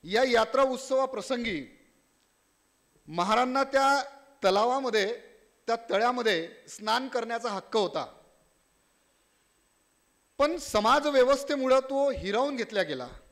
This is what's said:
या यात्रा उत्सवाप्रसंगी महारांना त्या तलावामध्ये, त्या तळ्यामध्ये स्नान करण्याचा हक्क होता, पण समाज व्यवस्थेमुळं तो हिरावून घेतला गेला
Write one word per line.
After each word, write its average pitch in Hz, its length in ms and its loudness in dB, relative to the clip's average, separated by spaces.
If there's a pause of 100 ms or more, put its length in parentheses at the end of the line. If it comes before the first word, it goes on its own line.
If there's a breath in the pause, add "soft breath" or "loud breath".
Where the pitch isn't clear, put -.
या 202 220 2
यात्रा 240 380 2
उत्सवाप्रसंगी 254 960 -2 (1500)
महारांना 226 580 0
त्या 269 360 2 (420)
तलावामध्ये, 220 640 2 (640)
त्या 226 80 0 (140)
तळ्यामध्ये 220 580 0 (220)
स्नान 226 380 -4
करण्याचा 233 420 -6
हक्क 202 280 -6
होता, 170 280 -2 (2250)
पण 302 180 2
समाज 254 500 2
व्यवस्थेमुळं 269 720 4
तो 277 320 0
हिरावून 233 440 -2
घेतला 214 280 -4
गेला 131 240 -6 (240)